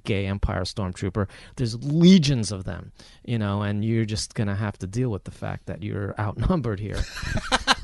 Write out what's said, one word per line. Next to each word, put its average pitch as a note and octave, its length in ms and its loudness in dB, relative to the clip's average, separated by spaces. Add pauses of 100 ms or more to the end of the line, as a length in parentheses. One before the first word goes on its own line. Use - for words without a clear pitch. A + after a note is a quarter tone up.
gay G2 220 0
empire G2 380 -2
stormtrooper, F#2+ 600 -4 (300)
there's A#2+ 260 -4
legions C#3+ 720 6
of F#2+ 140 -8
them, F2+ 260 -8 (320)
you A#2 160 -2
know, G2+ 220 0
and G#2 240 -2
you're A2+ 180 2
just G#2+ 320 -4
gonna G2+ 200 0
have G#2 240 -4
to F#2 80 -6
deal B2 200 -2
with G2+ 160 -4
the F2 80 -12
fact G2 360 -8
that - 160 -8
you're G2+ 320 -4
<laughs> - 40 -4
outnumbered A2 600 0
here. G2+ 200 -4 (840)